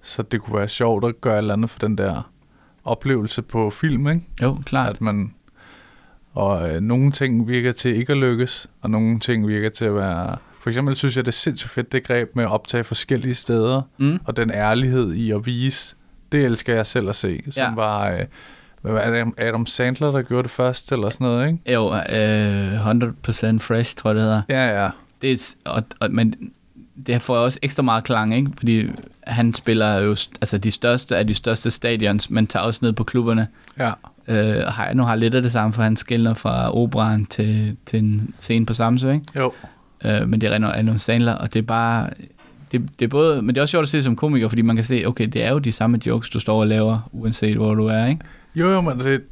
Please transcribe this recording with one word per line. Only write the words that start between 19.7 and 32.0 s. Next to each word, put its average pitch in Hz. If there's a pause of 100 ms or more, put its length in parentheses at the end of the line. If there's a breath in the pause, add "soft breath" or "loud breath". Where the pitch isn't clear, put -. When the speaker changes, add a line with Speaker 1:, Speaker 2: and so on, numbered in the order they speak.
Speaker 1:
der 139
gjorde 123
det 123
først, 127
eller 107
sådan -
noget, 120
ikke? 165
Speaker 2:
Jo, 110
øh, 104
hundrede 117 (100)
percent 110
Fresh, 117
tror -
jeg, 107
det 107
hedder. 110
Speaker 1:
Ja, 123
ja. 95 (320)
Speaker 2:
Det 135
er 123
s-, -
og, - (180)
og, 107
men 117 (720)
det 120
får 123
også 123
ekstra 139
meget 113
klang, 110
ikke? 139
Fordi 113 (400)
han 117
spiller 107
jo 104
st-, -
altså 107
de 107
største 120
af 107
de 107
største 113
stadions, 107